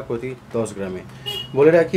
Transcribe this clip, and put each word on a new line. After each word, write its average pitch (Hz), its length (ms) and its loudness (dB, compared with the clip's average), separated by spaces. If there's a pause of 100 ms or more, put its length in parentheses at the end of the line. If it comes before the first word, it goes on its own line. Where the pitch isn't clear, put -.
প্রতি 120 220 -6 (260)
দশ 110 220 -2
গ্রামে। 92 240 -6 (560)
বলে 147 200 8
রাখি, 165 200 2